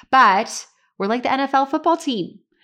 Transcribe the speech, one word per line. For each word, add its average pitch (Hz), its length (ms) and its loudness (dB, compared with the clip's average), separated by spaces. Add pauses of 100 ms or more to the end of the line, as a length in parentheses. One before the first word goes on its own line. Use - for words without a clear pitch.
(120)
But 220 560 2 (320)
we're 196 80 -2
like 247 160 -2
the 254 80 -2
N 262 80 -2
F 277 160 -4
L 269 100 2
football 320 320 0
team. 220 400 -6 (260)